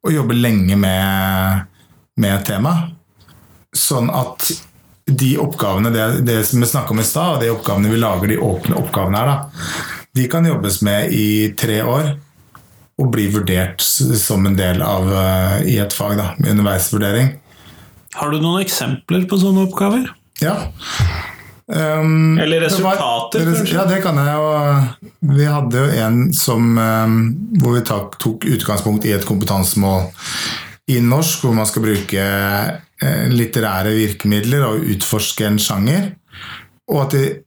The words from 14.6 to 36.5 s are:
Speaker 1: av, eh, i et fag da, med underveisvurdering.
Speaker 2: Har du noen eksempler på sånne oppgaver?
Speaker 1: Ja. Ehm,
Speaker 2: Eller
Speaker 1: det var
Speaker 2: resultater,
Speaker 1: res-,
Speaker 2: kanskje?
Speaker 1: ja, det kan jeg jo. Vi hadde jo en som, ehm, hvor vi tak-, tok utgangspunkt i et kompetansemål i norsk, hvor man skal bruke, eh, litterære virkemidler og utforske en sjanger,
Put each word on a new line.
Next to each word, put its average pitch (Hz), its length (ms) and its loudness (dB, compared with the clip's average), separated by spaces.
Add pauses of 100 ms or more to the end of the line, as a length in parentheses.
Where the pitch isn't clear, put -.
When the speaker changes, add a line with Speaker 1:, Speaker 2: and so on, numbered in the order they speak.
Speaker 1:
av, 95 300 0
eh, 95 540 0
i 120 140 2
et 101 140 -2
fag 104 240 -2
da, 92 200 -2
med - 140 2
underveisvurdering. 104 840 0 (800)
Speaker 2:
Har 147 180 -4
du 151 80 -2
noen 170 240 0
eksempler 175 640 -2
på 196 120 0
sånne 190 280 4
oppgaver? 202 400 0 (340)
Speaker 1:
Ja. 170 140 0 (1160)
Ehm, 160 680 2
Speaker 2:
Eller 160 200 2
Speaker 1:
det 175 100 2
var 185 260 2
Speaker 2:
resultater, 123 500 -2
Speaker 1:
res-, 165 160 2
Speaker 2:
kanskje? 160 160 -2
Speaker 1:
ja, 190 80 2
det 185 180 2
kan 165 160 0
jeg 143 160 2
jo. 147 1000 0
Vi 147 120 4
hadde 131 320 0
jo 139 240 2
en 113 140 2 (160)
som, 117 320 0 (120)
ehm, 113 400 2 (440)
hvor 123 160 2
vi 113 100 0
tak-, 101 320 -4
tok 110 260 -4
utgangspunkt 107 640 0
i 107 80 2
et 101 100 -2
kompetansemål 95 840 0 (760)
i 127 120 2
norsk, 139 460 0
hvor 117 100 2
man 110 100 2
skal 110 200 -2
bruke, 101 400 0 (760)
eh, 131 280 0
litterære 110 680 0
virkemidler 107 720 0
og 110 160 -2
utforske 107 640 -2
en 104 100 2
sjanger, 123 540 0 (800)